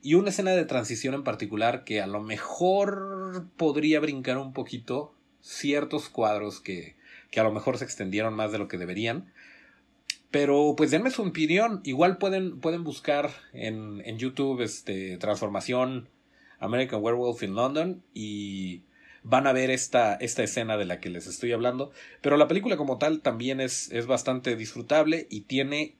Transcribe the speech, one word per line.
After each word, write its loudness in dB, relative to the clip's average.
Y 2
una 6
escena 0
de 4
transición -2
en -6
particular -2
que -4
a -2
lo -6
mejor -2
podría 2
brincar -2
un -8
poquito -8
ciertos -2
cuadros 0
que, -10
que 0
a 8
lo 4
mejor 0
se -4
extendieron -2
más -2
de -2
lo -4
que -8
deberían. -4
Pero 6
pues 6
denme 4
su -2
opinión. 2
Igual 4
pueden, 0
pueden -2
buscar -2
en, -8
en -8
YouTube, 0
este, -6
transformación -2
American 0
Werewolf 0
in -4
London 0
y -8
van 4
a 6
ver 2
esta, 2
esta -4
escena -2
de 0
la -4
que -10
les -10
estoy -4
hablando. 0
Pero 4
la 8
película 0
como -2
tal 2
también -2
es, -4
es -2
bastante 0
disfrutable 0
y -10
tiene -4